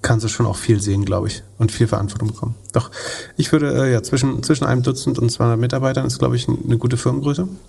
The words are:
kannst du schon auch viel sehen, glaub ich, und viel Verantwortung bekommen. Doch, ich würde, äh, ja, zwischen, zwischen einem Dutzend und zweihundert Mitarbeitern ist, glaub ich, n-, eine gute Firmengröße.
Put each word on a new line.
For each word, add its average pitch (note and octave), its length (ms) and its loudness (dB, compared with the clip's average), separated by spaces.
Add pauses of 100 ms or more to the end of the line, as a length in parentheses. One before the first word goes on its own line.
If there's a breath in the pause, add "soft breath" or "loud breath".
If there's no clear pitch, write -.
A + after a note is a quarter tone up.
kannst A2+ 220 2
du A2 40 0
schon A2+ 180 0
auch G2+ 100 -2
viel G#2+ 240 2
sehen, G2 240 0
glaub G2 220 -2
ich, - 160 -6 (160)
und A2+ 140 2
viel A#2 160 2
Verantwortung G#2 400 -2
bekommen. A#2 260 -6 (180)
Doch, - 180 0 (460 loud breath)
ich - 160 0
würde, D3 220 2 (120)
äh, B2+ 60 4
ja, A2+ 100 2
zwischen, C3 420 0
zwischen D3 200 2
einem B2+ 180 2
Dutzend B2+ 360 0
und A#2+ 120 4
zweihundert A#2 300 2
Mitarbeitern C3 460 0
ist, B2 140 -4
glaub B2+ 140 2
ich, B2 140 -2
n-, B2 160 0
eine A#2+ 140 2
gute B2+ 180 0
Firmengröße. C#3+ 520 -2 (200)